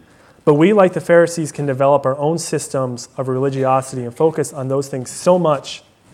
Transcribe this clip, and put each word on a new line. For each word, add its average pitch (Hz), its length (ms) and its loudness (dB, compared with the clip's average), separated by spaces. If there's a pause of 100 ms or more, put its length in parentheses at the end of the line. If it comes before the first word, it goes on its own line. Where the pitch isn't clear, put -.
(440)
But 151 120 4
we, 175 180 4
like 185 200 4
the 160 80 -4
Pharisees, 170 500 2
can 147 140 -6
develop 139 400 2
our 131 120 0
own 151 220 -2
systems 131 760 -6
of 131 120 -6
religiosity 131 760 -2
and 120 120 -10
focus 156 360 0
on 135 160 -8
those 135 220 -4
things 127 220 -10
so 180 260 2
much 151 460 -2 (300)